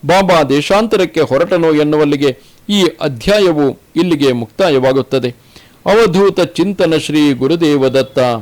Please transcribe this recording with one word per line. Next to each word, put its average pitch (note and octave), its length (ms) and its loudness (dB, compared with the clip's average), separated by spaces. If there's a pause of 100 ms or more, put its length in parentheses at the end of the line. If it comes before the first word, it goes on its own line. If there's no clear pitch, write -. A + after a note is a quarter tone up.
ಬಾಬಾ F3+ 380 2
ದೇಶಾಂತರಕ್ಕೆ E3+ 760 0
ಹೊರಟನು D#3+ 540 0
ಎನ್ನುವಲ್ಲಿಗೆ D3 640 0 (320)
ಈ G#3 140 0 (180)
ಅಧ್ಯಾಯವು D#3 760 0 (180)
ಇಲ್ಲಿಗೆ D#3 360 0
ಮುಕ್ತಾಯವಾಗುತ್ತದೆ. C3 960 -2 (560)
ಅವಧೂತ G3 540 2
ಚಿಂತನ F3+ 580 -2
ಶ್ರೀ D3 360 0
ಗುರುದೇವ C#3+ 560 0
ದತ್ತ. C3 300 -2 (220)